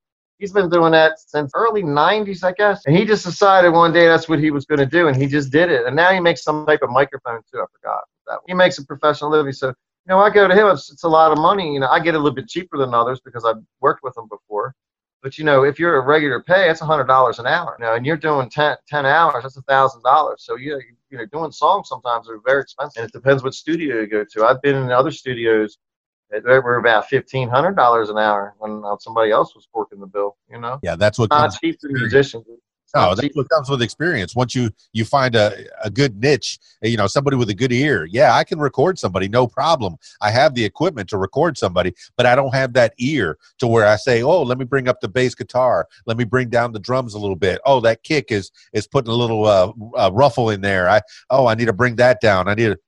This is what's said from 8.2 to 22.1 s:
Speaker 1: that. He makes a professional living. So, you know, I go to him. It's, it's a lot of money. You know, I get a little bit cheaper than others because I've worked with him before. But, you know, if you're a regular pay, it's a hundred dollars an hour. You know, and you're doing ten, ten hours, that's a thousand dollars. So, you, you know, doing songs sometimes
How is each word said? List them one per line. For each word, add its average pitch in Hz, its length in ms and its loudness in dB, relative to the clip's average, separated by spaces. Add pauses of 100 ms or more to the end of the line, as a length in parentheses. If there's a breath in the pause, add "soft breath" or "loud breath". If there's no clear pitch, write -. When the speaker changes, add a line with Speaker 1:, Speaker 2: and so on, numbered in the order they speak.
Speaker 1:
that. - 200 -10
He 180 60 -10
makes 180 260 2
a 139 60 -16
professional 147 460 -4
living. 151 200 0
So, 131 160 -6
you 127 60 -8 (340)
know, 190 120 2
I 214 120 6
go 202 160 6
to 180 80 4
him. 214 120 6
It's, 151 240 -2
it's 143 120 -12
a 170 60 -2
lot 160 220 6
of 151 60 0
money. 170 360 0
You 139 80 -4
know, 131 80 0
I 165 100 2
get 165 160 0
a - 20 0
little 147 180 0
bit 135 120 -12
cheaper 175 300 -10
than 131 160 -2
others 120 300 0
because 117 220 -10
I've 110 160 -2 (200)
worked 147 220 0
with 123 140 -12
him 110 120 -16
before. 107 440 -8 (480)
But, 135 160 -14
you 151 60 -10
know, 139 200 4
if 139 140 0
you're 165 200 0
a 131 40 2
regular 139 400 0
pay, 180 300 2
it's 160 100 -6
a 160 40 -10
hundred 147 200 0
dollars 131 320 2
an 120 80 -10
hour. 151 320 -4
You 117 80 -10
know, 113 80 0
and 120 100 -2
you're 156 140 -2
doing 147 320 -2
ten, 147 280 -2 (100)
ten 147 180 -4
hours, 143 380 2
that's 135 140 -16
a 135 60 -20
thousand 135 380 2
dollars. 135 420 0
So, 117 120 -10
you, 135 260 -10 (300)
you 131 80 -18
know, 113 80 -12
doing 151 240 -10
songs 180 360 0
sometimes 117 400 -6